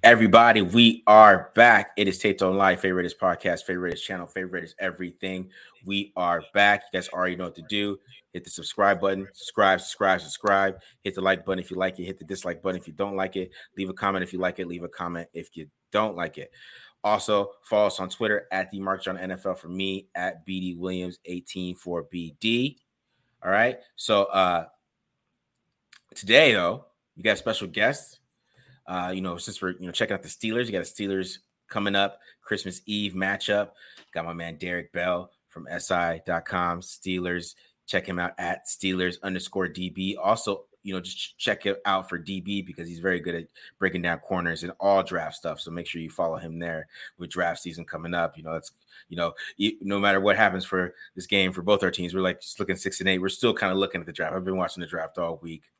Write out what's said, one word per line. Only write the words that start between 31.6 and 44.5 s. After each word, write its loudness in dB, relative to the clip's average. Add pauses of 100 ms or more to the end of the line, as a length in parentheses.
coming -2
up, 0 (220)
Christmas -6
Eve -4
matchup. -2 (420)
Got -6
my -8
man -10
Derek -6
Bell -4 (180)
from -20
S -4
I -2
dot -4
com, -4
Steelers. -6 (320)
Check -4
him -6
out -4
at -6
Steelers -2
underscore -4
D -8
B. -6
Also, 0 (160)
you -10
know, -6
just -14
ch-, -10
check -2
it -2
out 0
for -6
D -8
B -6
because -14
he's -12
very 0
good -6
at -10 (320)
breaking -2
down -2
corners -4